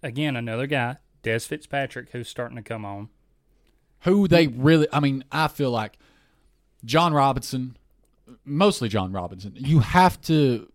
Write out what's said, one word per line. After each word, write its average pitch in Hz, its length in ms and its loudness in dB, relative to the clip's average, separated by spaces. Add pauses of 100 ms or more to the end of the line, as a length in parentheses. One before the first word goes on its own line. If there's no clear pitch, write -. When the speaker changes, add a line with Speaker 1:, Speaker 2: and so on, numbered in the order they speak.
Speaker 1:
again, 139 320 -4
another 117 320 -4
guy, 135 300 -2 (260)
Des 113 160 -2
Fitzpatrick, 139 720 -8
who's 120 180 -12
starting 120 280 -12
to 113 40 -14
come 107 240 -12
on. 101 240 -12 (920)
Speaker 2:
Who 196 260 2
they 165 200 6
really, 147 440 4
I 143 80 0
mean, 135 320 0
I 156 160 0
feel 135 240 -4
like 110 260 -6 (880)
John 156 280 2
Robinson, 131 640 -2 (680)
mostly 147 440 0
John 95 240 -4
Robinson, 92 420 -10
you 143 240 2
have 180 440 4
to 139 520 0